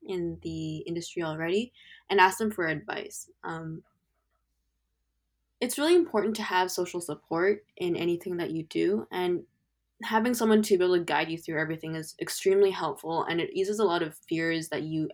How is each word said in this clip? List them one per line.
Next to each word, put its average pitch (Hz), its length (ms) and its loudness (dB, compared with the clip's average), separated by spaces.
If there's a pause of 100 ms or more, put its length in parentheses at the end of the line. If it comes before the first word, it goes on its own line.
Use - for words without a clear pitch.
in 170 380 -4
the 160 340 -6
industry 170 460 -6
already 165 500 -2 (360)
and 196 100 6
ask 190 180 8
them 220 140 -2
for 180 160 -2
advice. - 640 -8 (140)
Um, 165 400 -8 (1800)
it's - 180 -2
really 311 180 6
important 220 400 4
to 214 80 -4
have 185 280 2
social 180 300 -2
support 170 640 0 (120)
in 175 180 -2
anything 175 420 -2
that 170 140 -4
you 160 120 -6
do, 170 480 0
and 180 300 -2 (640)
having 226 320 0
someone 220 260 4
to 208 160 4
be 175 60 2
able 180 120 4
to 170 80 2
guide 160 280 0
you 165 80 -4
through 160 200 -4
everything 160 360 -4
is 156 260 -10
extremely 190 480 4
helpful, 165 540 -2
and 170 180 -2
it - 120 -4
eases 196 260 -2
a 220 40 4
lot 175 200 2
of 156 120 -4 (140)
fears 165 400 -2
that 151 140 -4
you, 156 300 -2